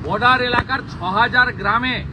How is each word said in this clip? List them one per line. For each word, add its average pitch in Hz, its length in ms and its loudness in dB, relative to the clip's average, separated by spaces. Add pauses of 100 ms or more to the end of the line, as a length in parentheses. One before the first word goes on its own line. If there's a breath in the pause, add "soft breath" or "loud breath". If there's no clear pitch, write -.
বর্ডার 240 380 2
এলাকার 247 380 -2
ছ - 220 -12
হাজার 233 520 2
গ্রামে 220 600 -2